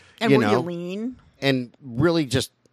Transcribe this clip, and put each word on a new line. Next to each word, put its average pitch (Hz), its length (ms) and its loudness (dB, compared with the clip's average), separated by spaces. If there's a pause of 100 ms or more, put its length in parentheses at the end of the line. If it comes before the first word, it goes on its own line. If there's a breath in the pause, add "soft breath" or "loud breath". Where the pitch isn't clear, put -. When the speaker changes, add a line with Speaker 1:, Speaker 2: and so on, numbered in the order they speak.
(220 soft breath)
Speaker 1:
And 226 100 2
Speaker 2:
you 135 60 6
Speaker 1:
were 117 80 4
you 104 60 2
Speaker 2:
know? 117 100 4
Speaker 1:
lean? 180 560 -8 (240)
Speaker 2:
And 127 400 -2
really 147 440 0
just 123 260 -2 (220)